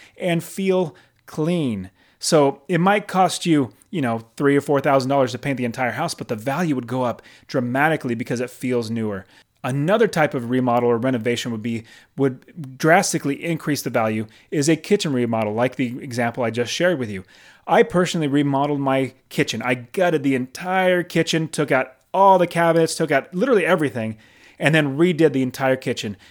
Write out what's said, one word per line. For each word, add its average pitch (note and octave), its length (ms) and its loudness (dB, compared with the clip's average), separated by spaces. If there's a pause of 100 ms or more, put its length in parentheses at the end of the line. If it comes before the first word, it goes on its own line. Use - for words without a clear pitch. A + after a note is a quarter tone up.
(160)
and E3+ 260 -2
feel F#3 540 -2 (300)
clean. D3 640 -4 (280)
So C#3 500 2
it F3 100 2
might G3+ 280 2
cost F#3 380 0
you, D3 300 2 (160)
you F3 100 -4
know, A2+ 240 -2 (140)
three C#3+ 180 4
or C#3 60 2
four C#3+ 180 0
thousand C3+ 300 2
dollars C3+ 220 2
to B2 60 -8
paint C3+ 200 -4
the B2 80 -2
entire A#2 260 -4
house, B2+ 220 -6
but - 140 -12
the A#2+ 80 -4
value C#3 380 -2
would B2 120 -4
go B2+ 160 -4
up A#2 180 -4 (280)
dramatically C3+ 640 0
because A#2+ 260 -4
it B2 80 -6
feels A#2+ 420 -4
newer. G#2+ 360 -6 (360)
Another D#3 460 0
type D3 240 0
of A#2+ 160 -4
remodel B2 400 2
or A#2+ 80 2
renovation A#2+ 560 -2
would A2+ 100 -8
be, A2+ 220 -6 (320)
would C3+ 640 -4
drastically D#3+ 640 2
increase D#3+ 380 -4
the - 80 -6
value A2 360 0 (240)
is D3 200 2
a D#3 60 4
kitchen D#3 360 0
remodel, A2+ 400 0
like A#2+ 240 0
the B2 260 -4
example A#2+ 400 -4
I A2+ 80 0
just A2+ 220 -2
shared E3+ 260 0
with A#2 120 -6
you. F#2+ 140 -10 (420)
I G3 160 4
personally E3+ 440 0
remodeled C#3+ 540 0
my C3+ 320 0 (160)
kitchen. - 320 -4
I B2 140 -2
gutted D#3 480 0
the C#3 120 2
entire F3+ 680 0
kitchen, D#3+ 440 0
took D3 240 -2
out C3+ 220 0 (220)
all F#3+ 240 8
the F3 80 2
cabinets, E3 480 2
took D#3+ 160 -2
out C#3 240 0
literally G3+ 320 2
everything, B2+ 500 0 (420)
and D3 160 2
then C#3+ 220 2
redid D#3+ 380 4
the C3+ 80 0
entire C3 340 0
kitchen. A#2 400 -6 (140)